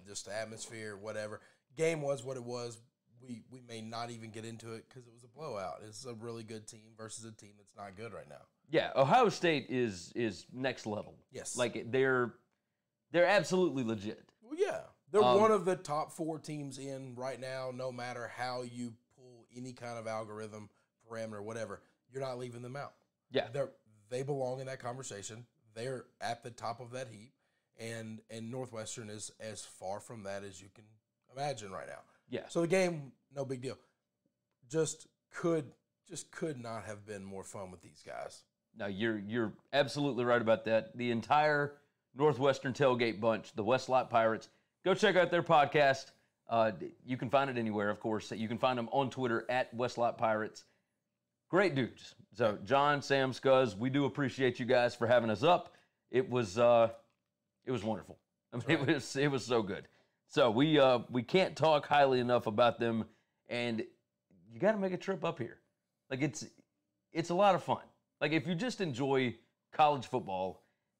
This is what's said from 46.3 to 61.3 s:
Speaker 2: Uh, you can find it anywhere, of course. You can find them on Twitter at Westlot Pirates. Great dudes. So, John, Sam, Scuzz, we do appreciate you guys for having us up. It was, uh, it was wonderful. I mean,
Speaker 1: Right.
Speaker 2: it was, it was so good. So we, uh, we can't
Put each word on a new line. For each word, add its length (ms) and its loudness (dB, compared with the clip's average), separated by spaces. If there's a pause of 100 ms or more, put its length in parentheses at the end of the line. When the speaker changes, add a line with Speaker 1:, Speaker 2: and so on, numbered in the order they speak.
Speaker 2:
Uh, 220 4 (340)
you 120 -4
can 120 -6
find 220 2
it 60 -2
anywhere, 340 -2
of 80 -4
course. 320 -4
You 160 -6
can 100 -4
find 200 0
them 140 -6
on 200 0
Twitter 360 -2
at 300 -2
Westlot 400 -2
Pirates. 480 -2 (840)
Great 260 4
dudes. 400 -4 (200)
So, 300 2
John, 360 4
Sam, 300 2
Scuzz, 460 4
we 120 0
do 160 2
appreciate 540 0
you 60 -4
guys 300 4
for 120 0
having 220 6
us 140 0
up. 320 4 (340)
It 200 2
was, 280 0
uh, 320 8 (760)
it 60 -4
was 120 -2
wonderful. 340 -4 (360)
I 40 -6
mean, 100 -6
Speaker 1:
Right. 220 2
Speaker 2:
it 60 4
was, 200 -6
it 120 4
was 180 0
so 160 4
good. 260 -6 (400)
So 220 6
we, 300 6
uh, 200 8 (100)
we 120 0
can't 340 2